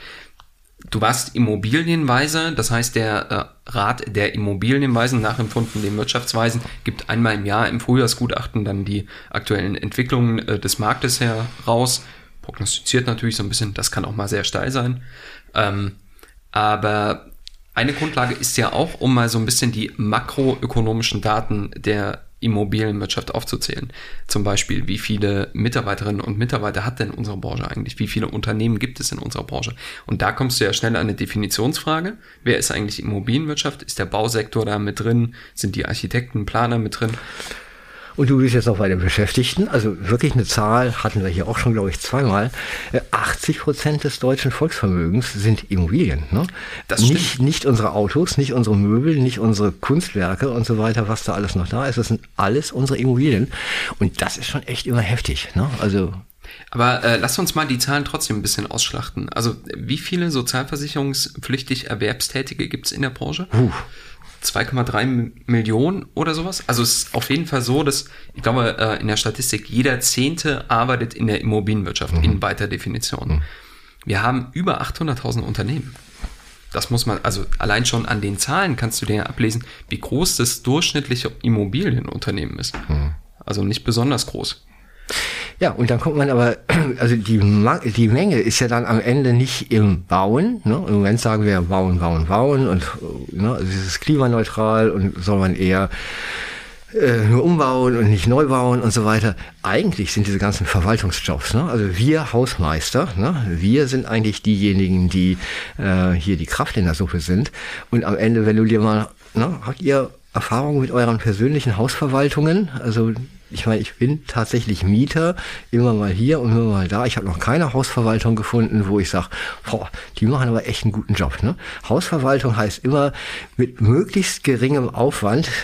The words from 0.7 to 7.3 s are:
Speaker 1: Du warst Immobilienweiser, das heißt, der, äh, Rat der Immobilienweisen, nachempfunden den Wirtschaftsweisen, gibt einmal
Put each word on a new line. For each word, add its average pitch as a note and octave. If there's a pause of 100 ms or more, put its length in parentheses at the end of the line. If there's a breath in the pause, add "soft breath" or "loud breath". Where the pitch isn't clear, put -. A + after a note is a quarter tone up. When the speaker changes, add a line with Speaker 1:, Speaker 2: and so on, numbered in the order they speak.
Speaker 1:
Du G#2
warst A#2+
Immobilienweiser, D3
das A2+
heißt, A#2
der, A2
äh, -
Rat A2
der G#2
Immobilienweisen, A#2
nachempfunden A2
den G2+
Wirtschaftsweisen, A#2 (220 loud breath)
gibt -
einmal A2